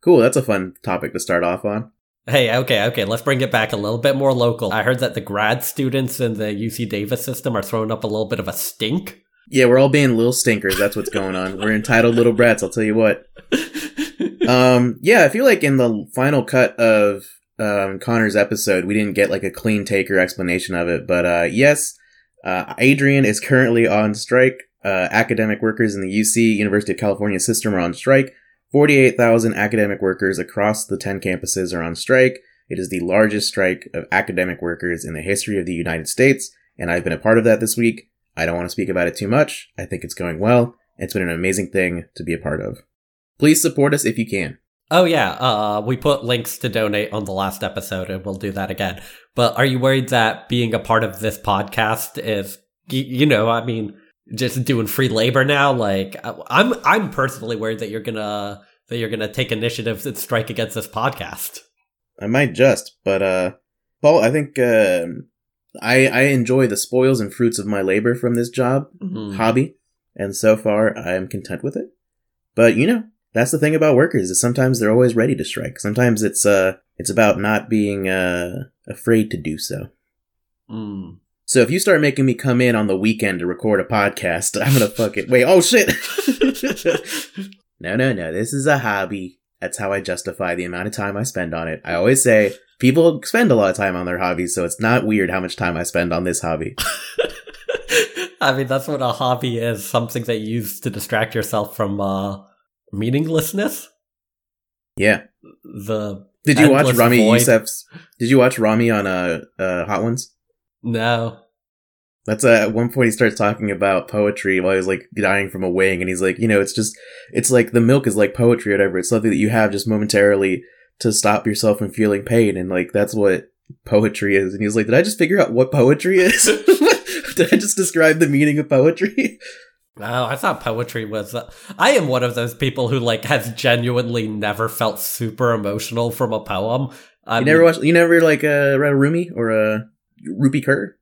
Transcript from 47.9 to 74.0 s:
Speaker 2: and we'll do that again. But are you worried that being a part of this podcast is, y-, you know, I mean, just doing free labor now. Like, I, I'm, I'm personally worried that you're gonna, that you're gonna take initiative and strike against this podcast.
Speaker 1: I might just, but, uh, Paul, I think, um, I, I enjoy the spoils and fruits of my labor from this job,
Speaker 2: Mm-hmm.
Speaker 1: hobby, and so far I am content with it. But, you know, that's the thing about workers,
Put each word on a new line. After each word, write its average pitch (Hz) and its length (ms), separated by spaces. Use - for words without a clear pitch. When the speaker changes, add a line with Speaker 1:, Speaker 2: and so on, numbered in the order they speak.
Speaker 2:
and 92 140
we'll 98 120
do 98 160
that 95 180
again. 92 320
But 117 240
are 127 80
you 127 140
worried 131 300
that 110 400
being 117 240
a 110 60
part 113 240
of 95 160
this 107 180
podcast 107 800
is, 98 400
y-, 131 60
you 127 180
know, 113 240
I 117 140
mean, 113 340
just 123 320
doing 113 220
free 131 220
labor 120 360
now. 143 280
Like, 98 500
I, 117 120
I'm, 202 240
I'm 185 240
personally 131 460
worried 110 240
that 110 100
you're 110 120
gonna, 104 600
that 117 100
you're 113 120
gonna 107 220
take 123 200
initiative 113 540
and 131 120
strike 113 320
against 113 260
this 107 120
podcast. - 720
Speaker 1:
I 101 60
might 120 260
just, 123 500
but, 95 180
uh, 92 320
Paul, 151 220
I 117 80
think, 147 280
um, 98 680
I, 127 260
I 127 160
enjoy 131 440
the 104 100
spoils 127 420
and 101 140
fruits 117 260
of 98 80
my 101 140
labor 107 340
from 123 200
this 120 140
job, 131 380
Speaker 2:
Mm-hmm. 110 360
Speaker 1:
hobby, 113 380
and 98 200
so 110 220
far 107 400
I 90 160
am 95 140
content 90 360
with 143 120
it. - 140
But, - 200
you 135 120
know, 226 160
that's 117 180
the 151 80
thing 151 160
about 151 200
workers, 123 340